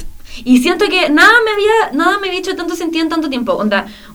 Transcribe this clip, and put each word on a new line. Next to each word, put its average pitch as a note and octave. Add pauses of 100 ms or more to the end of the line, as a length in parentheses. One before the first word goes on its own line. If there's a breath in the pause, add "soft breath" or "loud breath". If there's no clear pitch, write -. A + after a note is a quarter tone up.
(440 loud breath)
Y B3
siento F4+
que F4
nada E4+ (140)
me A4
había, G#4
nada F4+
me G4
había F4+
hecho F4+
tanto F4
sentido E4
en D#4+
tanto D#4+
tiempo. A#3+
Onda, G3 (280 loud breath)